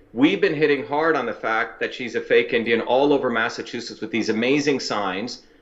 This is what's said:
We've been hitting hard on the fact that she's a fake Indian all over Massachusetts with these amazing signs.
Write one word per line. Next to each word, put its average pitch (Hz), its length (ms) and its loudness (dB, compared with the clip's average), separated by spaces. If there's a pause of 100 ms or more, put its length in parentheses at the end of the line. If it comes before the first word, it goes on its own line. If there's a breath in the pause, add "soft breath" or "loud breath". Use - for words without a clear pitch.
(120)
We've 165 280 4
been 170 140 2
hitting 143 300 2
hard 156 300 0
on 127 120 -2
the 110 60 -4
fact 113 460 -4
that - 160 -4
she's 120 220 -8
a 113 40 -2
fake 120 320 2
Indian 113 280 2
all 135 320 4
over 127 180 2
Massachusetts 117 680 -6
with 107 100 -8
these 110 180 0
amazing 131 520 2
signs. 101 600 -4 (200 soft breath)